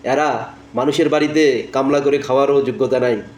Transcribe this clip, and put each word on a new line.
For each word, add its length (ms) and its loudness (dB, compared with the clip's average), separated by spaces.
এরা 500 -2
মানুষের 360 0
বাড়িতে 600 0
কামলা 280 0
করে 180 0
খাওয়ারও 440 2
যোগ্যতা 380 0
নাই 220 0